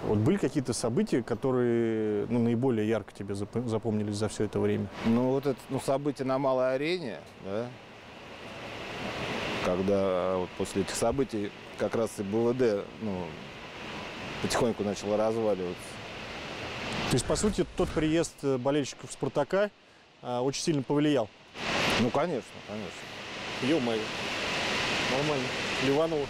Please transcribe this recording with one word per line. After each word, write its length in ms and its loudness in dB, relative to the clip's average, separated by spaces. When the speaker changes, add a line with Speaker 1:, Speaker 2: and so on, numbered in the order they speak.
Speaker 1:
Вот 120 4
были 180 6
какие-то 340 0
события, 500 2
которые, 1080 2
ну, 100 2
наиболее 480 4
ярко 240 0
тебе 240 -6
зап-, 320 -4
запомнились 480 0
за 140 0
все 160 -2
это 160 0
время? 260 2
Speaker 2:
Ну, 260 4
вот 160 0
это, 120 0
ну, 160 -2
событие 400 0
на 120 2
Малой 380 2
Арене, 420 -2
да, 220 -2
когда 720 4
вот 200 0
после 260 0
этих 120 -2
событий 560 0
как 180 0
раз 220 2
и 60 -2
Б 140 0
В 200 4
Д, 240 4
ну, 240 -2
потихоньку 420 2
начало 340 0
разваливаться. 580 2
Speaker 1:
То 60 4
есть, 100 2
по 100 2
сути, 300 2
тот 140 2
приезд, 520 2
э, 160 2
болельщиков 540 -2
«Спартака», 580 0
а, 200 -2
очень 220 0
сильно 180 2
повлиял? 460 4
Speaker 2:
Ну, 100 4
конечно, 400 0
конечно. 1080 -6
Speaker 1:
Е-мое. 240 2
Нормально. 280 0
Ливанову. 440 4